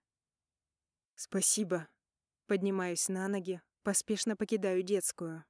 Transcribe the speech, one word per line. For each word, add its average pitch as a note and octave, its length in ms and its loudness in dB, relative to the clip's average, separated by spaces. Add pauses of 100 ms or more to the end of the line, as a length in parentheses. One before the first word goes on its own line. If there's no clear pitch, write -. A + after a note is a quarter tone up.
(1160)
«Спасибо». F3+ 720 0 (600)
Поднимаюсь F#3 640 0
на F#3+ 180 -2
ноги, F#3 340 -4 (220)
поспешно G#3 520 0
покидаю F#3+ 480 0
детскую. F3 680 -2